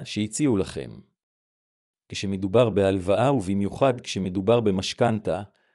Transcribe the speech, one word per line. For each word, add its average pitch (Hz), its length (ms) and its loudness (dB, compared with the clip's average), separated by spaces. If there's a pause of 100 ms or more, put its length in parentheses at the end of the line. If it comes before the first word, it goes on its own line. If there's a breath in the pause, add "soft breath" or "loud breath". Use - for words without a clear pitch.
שהציעו 110 520 0
לכם. 71 320 -4 (1200)
כשמדובר 98 600 2
בהלוואה 98 640 2
ובמיוחד 101 680 0
כשמדובר 98 580 0
במשכנתה, 101 840 0 (340)